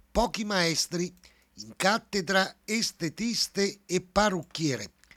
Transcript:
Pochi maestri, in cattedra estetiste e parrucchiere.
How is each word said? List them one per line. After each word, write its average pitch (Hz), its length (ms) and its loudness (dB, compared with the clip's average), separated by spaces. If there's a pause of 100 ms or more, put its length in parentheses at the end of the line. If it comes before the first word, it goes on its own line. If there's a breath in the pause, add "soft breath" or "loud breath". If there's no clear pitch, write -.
(120)
Pochi 220 320 2
maestri, 175 640 0 (440 soft breath)
in 107 200 -18
cattedra 190 920 0
estetiste 202 1200 -2
e 180 160 -2
parrucchiere. 165 880 -2 (240 soft breath)